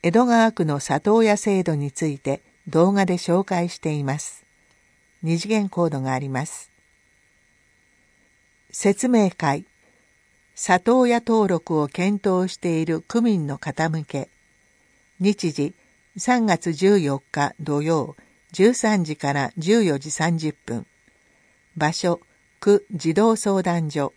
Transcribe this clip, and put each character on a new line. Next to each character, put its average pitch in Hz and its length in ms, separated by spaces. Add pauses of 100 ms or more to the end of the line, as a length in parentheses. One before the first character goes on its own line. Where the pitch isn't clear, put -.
江 170 80
戸 240 160
川 226 240
区 196 140
の 143 160
里 180 340
親 214 220
制 196 260
度 165 140
に 143 160
つ 160 160
い 139 100
て 139 220 (260)
動 170 240
画 196 160
で 180 80
紹 180 300
介 175 240
し - 100
て 156 140
い 147 100
ま 139 160
す。 - 260 (800)
二 165 160
次 170 80
元 208 220
コ 175 160
ー 160 60
ド 139 100
が 131 120
あ 127 60
り 139 100
ま 131 160
す。 - 280 (2000)
説 202 360
明 214 220
会、 151 340 (920)
里 240 420
親 240 220
登 226 260
録 165 340
を 147 60
検 196 400
討 185 240
し - 60
て 160 260
い 156 40
る 165 160
区 233 200
民 196 240
の 143 120
方 160 320
向 156 140
け。 - 240 (920)
日 190 320
時、 151 200 (460)
三 247 260
月 175 300
十 196 240
四 139 240 (100)
日 143 260
土 147 220
曜、 156 360 (340)
十 226 240
三 214 280
時 151 140
か 143 160
ら 139 240
十 196 260
四 151 160
時 147 120
三 165 260
十 156 160
分。 - 340 (880)
場 156 160
所、 170 300 (400)
区 202 320
児 160 220
童 220 200
相 196 280
談 170 280
所。 143 260